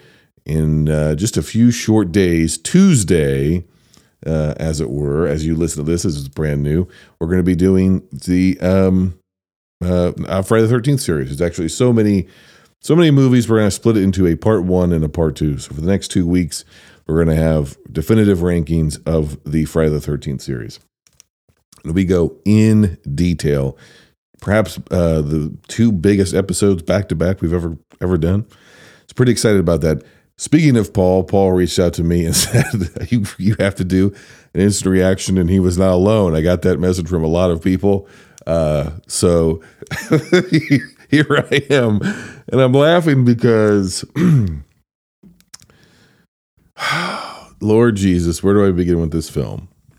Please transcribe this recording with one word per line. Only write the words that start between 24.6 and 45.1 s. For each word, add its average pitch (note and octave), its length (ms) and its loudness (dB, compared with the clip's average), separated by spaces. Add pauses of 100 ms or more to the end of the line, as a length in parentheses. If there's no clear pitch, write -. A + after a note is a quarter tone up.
uh, E2 320 0
the D2+ 340 -4 (120)
two A#2 240 0
biggest F#2+ 420 2
episodes F#2+ 480 0
back F#2+ 280 -2
to F2 60 -4
back E2+ 280 -2
we've E2+ 100 -2
ever, E2+ 240 -4 (240)
ever F2+ 160 0
done. F2 320 -2
So - 640 -20
pretty B2+ 160 4
excited G#2+ 280 2
about E2 220 0
that. D#2 200 0 (380)
Speaking D3+ 380 2
of G#2 160 -2
Paul, F#2 320 2
Paul G2 260 2
reached F2+ 260 0
out E2+ 160 2
to F2 100 -4
me E2+ 220 0
and E2+ 100 -2
<laughs> - 0 -
said, - 300 0 (460)
"You, A#2 140 0 (120)
you G2 220 0
have G2 160 0
to F#2+ 100 -6
do F#2 300 0 (400)
an F2 60 0
instant G2+ 300 0
reaction," F#2 460 0
and F2+ 100 2
he F#2+ 120 2
was F2+ 180 0
not F#2+ 140 2
alone. F#2+ 420 2
I D#2+ 80 0
got F2 220 0
that F2+ 160 0
message F2+ 280 -2
from E2 160 -2
a D#2+ 40 -2
lot F2 240 0
of E2+ 100 -4
people. F#2+ 460 -2 (400)
Uh, D2+ 460 -2 (120)
so E2 560 0 (480)
<laughs> F3 320 0 (680)
here D3 180 2
I C#3+ 400 -2
am, A#2 320 2 (460)
and B2+ 140 0
I'm B2+ 120 2
laughing D3+ 520 2
because, G#2+ 800 2 (2750)